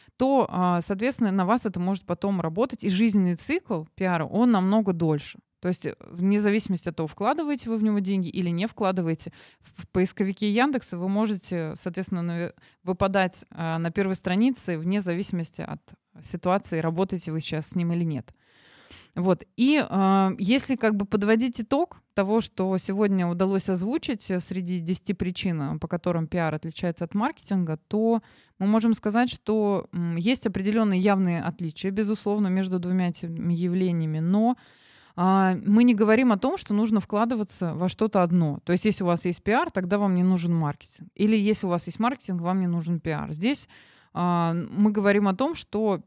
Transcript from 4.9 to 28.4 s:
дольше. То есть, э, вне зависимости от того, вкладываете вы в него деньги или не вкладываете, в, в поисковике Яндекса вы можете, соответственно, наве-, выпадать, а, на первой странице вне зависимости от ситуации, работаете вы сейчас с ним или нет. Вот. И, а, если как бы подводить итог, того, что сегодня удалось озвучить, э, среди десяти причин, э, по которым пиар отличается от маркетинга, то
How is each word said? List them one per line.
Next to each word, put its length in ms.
дольше. 460
То 80
есть, 180
э, 140
вне 400
зависимости 480
от 80
того, 100
вкладываете 640
вы 80
в 60
него 160
деньги 300
или 220
не 160
вкладываете, 640
в, 220
в 60
поисковике 600
Яндекса 480
вы 120
можете, 680
соответственно, 480
наве-, 300
выпадать, 680
а, 280
на 120
первой 240
странице 640
вне 240
зависимости 600
от 200
ситуации, 580
работаете 500
вы 100
сейчас 280
с 60
ним 180
или 120
нет. 280
Вот. 280
И, 320
а, 500
если 360
как 200
бы 100
подводить 560
итог, 400
того, 260
что 380
сегодня 480
удалось 420
озвучить, 600
э, 80
среди 400
десяти 340
причин, 480
э, 180
по 80
которым 400
пиар 280
отличается 480
от 100
маркетинга, 640
то 340